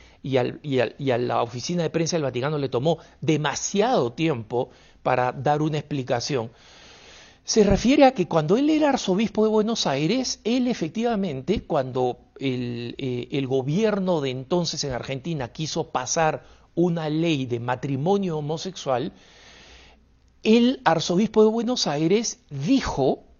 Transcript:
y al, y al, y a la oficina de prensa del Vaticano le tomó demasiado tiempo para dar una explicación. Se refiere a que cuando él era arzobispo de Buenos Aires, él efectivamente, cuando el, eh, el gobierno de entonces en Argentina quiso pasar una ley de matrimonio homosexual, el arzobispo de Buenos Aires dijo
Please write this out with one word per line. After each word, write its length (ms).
y 160
al, 240
y 160
al, 220
y 100
a 80
la 240
oficina 400
de 80
prensa 280
del 80
Vaticano 340
le 100
tomó 300
demasiado 920
tiempo 560
para 300
dar 320
una 160
explicación. 720
Se 200
refiere 420
a 80
que 140
cuando 300
él 120
era 200
arzobispo 540
de 60
Buenos 380
Aires, 560
él 240
efectivamente, 960
cuando 580
el, 600
eh, 320
el 160
gobierno 760
de 80
entonces 540
en 80
Argentina 600
quiso 380
pasar 540
una 340
ley 380
de 120
matrimonio 800
homosexual, 760
el 440
arzobispo 580
de 60
Buenos 360
Aires 540
dijo 760